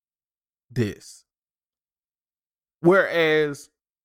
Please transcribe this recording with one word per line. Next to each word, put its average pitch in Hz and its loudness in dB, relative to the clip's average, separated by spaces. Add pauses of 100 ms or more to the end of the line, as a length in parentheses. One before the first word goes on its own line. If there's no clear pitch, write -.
(720)
this. - -8 (1500)
Whereas 156 0 (360)